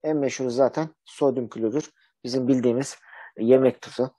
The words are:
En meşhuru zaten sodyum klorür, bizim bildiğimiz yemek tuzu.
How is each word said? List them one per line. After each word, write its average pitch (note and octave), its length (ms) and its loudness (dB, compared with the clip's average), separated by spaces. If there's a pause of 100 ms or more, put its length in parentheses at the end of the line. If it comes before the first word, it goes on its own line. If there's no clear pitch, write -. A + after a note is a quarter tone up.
En D#3 140 -2
meşhuru C3 320 -4
zaten C3+ 400 0 (160)
sodyum B2 440 -2
klorür, A2+ 420 -4 (320)
bizim B2 240 -4
bildiğimiz B2+ 500 0 (400)
yemek B2+ 440 4
tuzu. - 380 -6